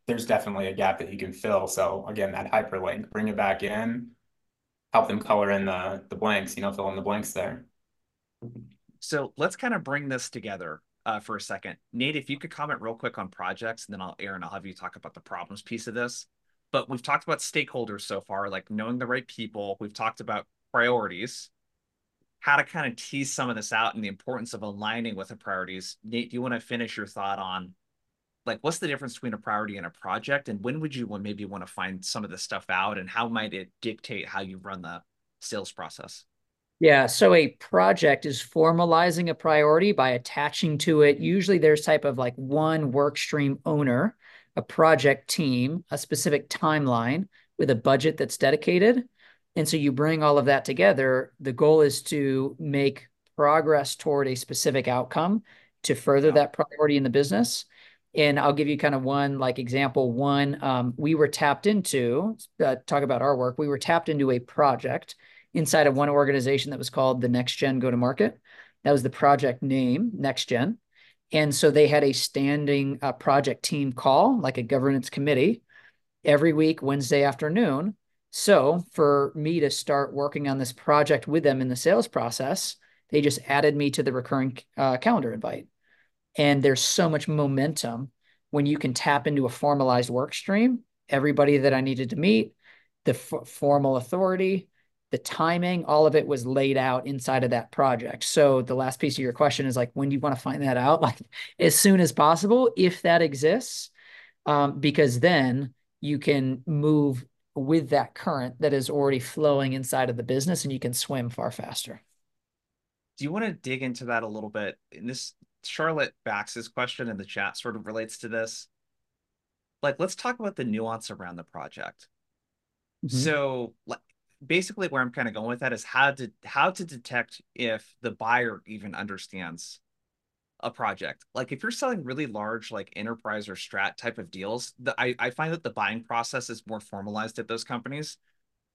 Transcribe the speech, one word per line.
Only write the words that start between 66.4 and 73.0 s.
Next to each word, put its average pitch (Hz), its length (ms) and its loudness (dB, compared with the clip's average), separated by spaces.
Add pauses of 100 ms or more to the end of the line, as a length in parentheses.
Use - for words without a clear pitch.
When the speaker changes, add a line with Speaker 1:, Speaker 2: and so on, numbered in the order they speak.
Speaker 3:
that 131 80 -10
was 123 120 -6
called 131 320 2
the 123 80 0
Next 123 260 0
Gen 135 220 0
Go-to-Market. 123 600 0 (460)
That 143 80 6
was 135 100 4
the 123 60 -2
project 135 540 2
name, 135 520 0
Next 139 360 -4
Gen. 135 260 0 (560)
And 151 220 2
so 156 160 6
they 147 180 8
had 147 160 4
a 139 80 4
standing, 139 880 0